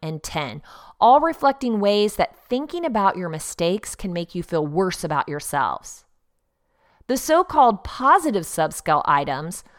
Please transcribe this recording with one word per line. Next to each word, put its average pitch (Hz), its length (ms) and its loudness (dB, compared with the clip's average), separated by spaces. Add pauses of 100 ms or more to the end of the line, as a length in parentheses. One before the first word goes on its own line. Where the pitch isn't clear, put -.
and 160 220 -8
ten, 127 380 -8 (400)
all 254 180 8
reflecting 277 640 0
ways 208 340 2
that - 320 -4
thinking 311 380 -4
about 214 320 0
your 180 100 -6
mistakes 170 680 -4
can 185 200 -8
make 170 200 -8
you 175 80 -6
feel 160 240 -2
worse 175 380 -2
about 151 240 -2
yourselves. 139 800 -6 (1000)
The 254 100 0
so-called 311 680 4
positive 262 600 2
subscale 156 600 0
items, 143 640 -2 (140)